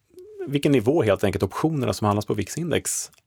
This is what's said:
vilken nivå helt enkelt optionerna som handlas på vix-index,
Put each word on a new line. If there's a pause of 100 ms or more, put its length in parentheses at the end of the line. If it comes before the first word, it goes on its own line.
(480)
vilken
nivå
helt
enkelt
optionerna
som
handlas
på
vix-index, (160)